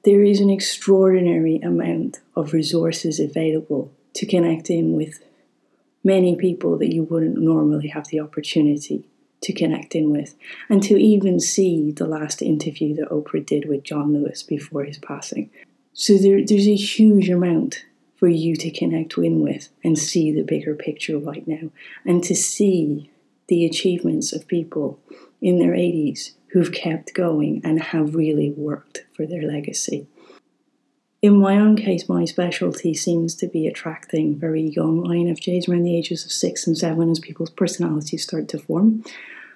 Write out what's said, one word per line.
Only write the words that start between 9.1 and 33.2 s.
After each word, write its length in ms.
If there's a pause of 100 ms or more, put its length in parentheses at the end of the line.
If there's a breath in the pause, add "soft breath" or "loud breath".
to 120
connect 440
in 140
with, 260 (320 loud breath)
and 160
to 120
even 440
see 500
the 160
last 360
interview 520
that 140
Oprah 360
did 240
with 140
John 300
Lewis 300
before 420
his 140
passing. 520 (440 loud breath)
So 220
there, 280
there's 240
a 80
huge 520
amount 560 (320)
for 120
you 260
to 160
connect 480
in 220
with 300 (120)
and 160
see 320
the 140
bigger 320
picture 420
right 300
now, 220 (340 loud breath)
and 180
to 140
see 760 (380)
the 160
achievements 680
of 140
people 540 (400 loud breath)
in 180
their 160
eighties 600 (180)
who've 180
kept 440
going 500
and 180
have 320
really 360
worked 560 (100)
for 100
their 160
legacy. 640 (1120 loud breath)
In 200
my 160
own 200
case, 320
my 160
specialty 720
seems 420